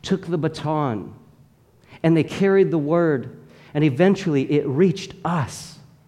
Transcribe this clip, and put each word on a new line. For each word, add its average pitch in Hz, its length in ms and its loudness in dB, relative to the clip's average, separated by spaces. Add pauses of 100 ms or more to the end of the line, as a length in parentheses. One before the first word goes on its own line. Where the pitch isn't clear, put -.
took 190 240 -4
the 170 120 -4
baton, 151 760 -4 (880)
and 160 140 4
they 151 60 2
carried 196 480 2
the 165 60 0
word, 151 600 -2 (360)
and 151 100 0
eventually 156 680 2
it 147 160 2
reached 160 460 0 (100)
us. - 560 -6 (280)